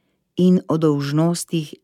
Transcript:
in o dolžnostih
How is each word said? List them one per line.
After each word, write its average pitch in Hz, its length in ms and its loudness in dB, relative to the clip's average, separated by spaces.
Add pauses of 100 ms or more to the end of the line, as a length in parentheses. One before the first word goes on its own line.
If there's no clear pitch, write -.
(380)
in 180 300 4
o 160 100 -2
dolžnostih 156 960 -2 (100)